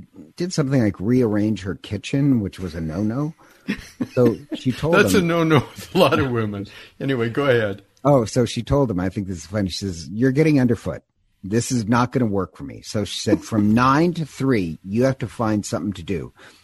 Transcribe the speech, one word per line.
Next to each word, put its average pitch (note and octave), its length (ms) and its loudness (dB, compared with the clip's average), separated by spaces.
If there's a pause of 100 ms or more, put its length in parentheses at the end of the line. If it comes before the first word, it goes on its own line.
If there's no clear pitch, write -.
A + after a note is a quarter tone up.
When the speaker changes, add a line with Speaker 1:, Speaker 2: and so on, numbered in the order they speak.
(360)
Speaker 1:
did F3+ 180 -6
something C#3 280 2
like G2+ 160 0
rearrange G#2+ 640 0
her F#2+ 120 -6
kitchen, C3 680 0
which F#2+ 180 -6
was F2+ 160 -8
a E2+ 60 -8
no-no. G#2+ 540 -4 (800)
So A#2+ 240 4 (160)
she C3 180 -2
told D#3 220 0
Speaker 2:
That's G3+ 200 6
Speaker 1:
him F#3+ 100 4
Speaker 2:
a - 20 0
no-no E3 300 2
with - 380 -2
a F3 40 2
lot D#3+ 200 4
of C#3 120 0
women. G#2 360 -4 (320)
Anyway, B2+ 300 -2
go C#3 160 -2
ahead. A2 380 2 (220)
Speaker 1:
Oh, C#3 200 6
so A#2+ 220 0
she A#2+ 160 -6
told C#3 280 0
him, F2 100 -2
I F#2 100 -2
think F#2+ 180 -6
this F#2 100 -8
is - 80 -16
funny. G2 220 -2
She F2 160 -8
says, E2 260 -8
"You're A#2+ 220 2
getting D3 260 4
underfoot. A#2 440 0 (420)
This G#2+ 260 -2
is A#2+ 160 -2
not B2+ 260 0
gonna B2+ 140 0
work G2 300 -4
for - 80 -14
me." A2 180 -14
So G#2 220 -6
she - 160 -8
said, G#2 240 0
"From G#2 300 2
<laughs> - 0 -
nine C#3 400 4
to E3 120 -6
three, G#2 560 -2
you G#2 220 0
have C3+ 140 0
to A2+ 100 -6
find G#2+ 360 -2
something G#2 280 -4
to F#2 100 -10
do. D#2+ 300 -6 (320)